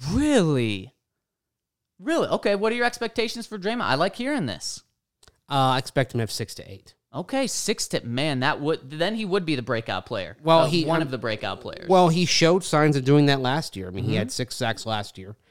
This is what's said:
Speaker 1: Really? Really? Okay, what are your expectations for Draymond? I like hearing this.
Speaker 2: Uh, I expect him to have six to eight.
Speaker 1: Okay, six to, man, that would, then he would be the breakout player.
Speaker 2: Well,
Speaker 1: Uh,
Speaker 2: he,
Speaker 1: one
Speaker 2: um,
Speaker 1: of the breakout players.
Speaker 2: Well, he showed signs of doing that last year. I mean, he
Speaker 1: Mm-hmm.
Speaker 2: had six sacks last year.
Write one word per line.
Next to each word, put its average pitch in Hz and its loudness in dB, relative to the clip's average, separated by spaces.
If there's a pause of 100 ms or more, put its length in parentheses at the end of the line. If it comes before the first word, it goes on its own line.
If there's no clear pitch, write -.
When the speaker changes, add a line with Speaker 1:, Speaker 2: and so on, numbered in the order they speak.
(120)
Speaker 1:
Really? 156 2 (1040)
Really? 254 0
Okay, 202 0
what 220 0
are 233 -2
your 240 0
expectations 233 -4
for 214 -12
Draymond? 220 -4
I 123 0
like 170 0
hearing 247 -4
this. - -8 (640)
Speaker 2:
Uh, 131 2
I - 0
expect - -2
him 120 -2
to 113 -2
have 104 -6
six - -8
to - -16
eight. - -20 (180)
Speaker 1:
Okay, 247 -4
six - -4
to, - -4
man, 131 -2
that 143 0
would, 147 -4
then 175 -2
he 220 -4
would 190 0
be 151 0
the 123 -2
breakout 110 -4
player. 95 -8
Speaker 2:
Well, 165 6
Speaker 1:
Uh, 160 6
Speaker 2:
he, 160 2
Speaker 1:
one 165 2
Speaker 2:
um, 160 2
Speaker 1:
of 139 -4
the 131 -4
breakout 110 -4
players. - -10
Speaker 2:
Well, 180 8
he 170 4
showed 170 4
signs 151 4
of 131 0
doing 143 6
that 139 4
last 131 -2
year. 92 -8
I - -10
mean, 92 -6
he 135 0
Speaker 1:
Mm-hmm. - 0
Speaker 2:
had 233 -4
six - -6
sacks 113 -4
last 107 -6
year. 95 -14 (160)